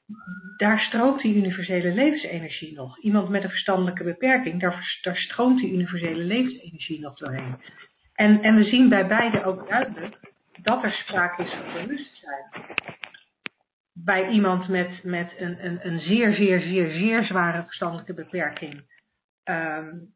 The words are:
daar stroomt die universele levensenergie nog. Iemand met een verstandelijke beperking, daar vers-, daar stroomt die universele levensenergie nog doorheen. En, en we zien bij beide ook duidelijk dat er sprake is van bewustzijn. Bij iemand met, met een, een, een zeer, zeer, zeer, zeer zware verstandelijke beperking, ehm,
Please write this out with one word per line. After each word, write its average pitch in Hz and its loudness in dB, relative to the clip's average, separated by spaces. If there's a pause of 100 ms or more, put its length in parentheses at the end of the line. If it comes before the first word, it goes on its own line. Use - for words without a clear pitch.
(560)
daar 214 2
stroomt 247 2
die 220 2
universele 180 0
levensenergie 175 0
nog. 131 -14
Iemand 202 2
met 196 0
een 185 -6
verstandelijke 180 0
beperking, 180 0
daar 180 0
vers-, - -10
daar 180 -4
stroomt 254 2
die 185 -2
universele 170 -2
levensenergie 175 -4
nog 147 -12
doorheen. 131 -8 (580)
En, 214 6
en 220 6
we 214 8
zien 247 8
bij 190 6
beide 214 2
ook 185 -4
duidelijk 214 -4 (460)
dat 247 0
er 196 -2
sprake 175 -2
is - -6
van - -10
bewustzijn. 277 -10 (1500)
Bij 190 0
iemand 185 2
met, 180 -2
met 175 -6
een, 175 -10
een, 175 -8
een 170 -4
zeer, 208 2
zeer, 185 4
zeer, 175 0
zeer 214 0
zware 170 -2
verstandelijke 170 -8
beperking, 151 -8 (640)
ehm, 160 -6 (280)